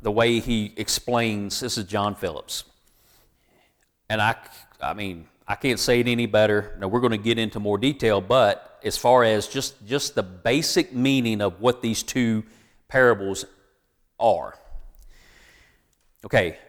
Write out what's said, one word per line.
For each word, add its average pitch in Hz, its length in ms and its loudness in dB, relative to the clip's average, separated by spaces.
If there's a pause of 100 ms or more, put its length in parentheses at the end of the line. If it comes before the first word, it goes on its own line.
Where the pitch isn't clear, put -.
the 107 100 -2
way 117 280 2
he 107 380 -4
explains, 110 840 -4
this 123 180 -6
is 110 60 -4
John 101 320 -2
Phillips. - 480 -8 (1500)
And 107 120 -2
I, 113 160 0 (420)
I 71 140 -4
mean, 92 340 -10 (180)
I 101 100 -4
can't - 240 -2
say 120 200 2
it 120 80 2
any 120 180 0
better. 107 540 2
Now, 98 80 -4
we're 117 140 0
gonna 113 160 2
get 113 200 0
into 110 220 -4
more 104 180 -2
detail, 113 440 0
but 104 600 2
as 104 140 -4
far 123 280 4
as 107 220 2
just, - 380 -8
just 131 300 -4
the 107 80 0
basic 131 720 -2
meaning 123 480 0
of 92 180 -2
what 120 220 0
these 113 220 -2
two 113 420 -2 (420)
parables 107 560 2 (760)
are. 87 400 0 (1700)
Okay, 95 320 0 (100)